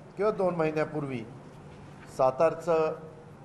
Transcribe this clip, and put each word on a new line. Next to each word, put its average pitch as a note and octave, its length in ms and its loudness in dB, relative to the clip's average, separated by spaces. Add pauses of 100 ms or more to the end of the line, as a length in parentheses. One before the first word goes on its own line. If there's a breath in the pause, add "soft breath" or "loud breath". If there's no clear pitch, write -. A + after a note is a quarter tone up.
(160)
किंवा G#3 140 2
दोन F#3 240 0
महिन्यापूर्वी D3+ 640 -2 (960)
सातारचं D#3+ 760 4 (520)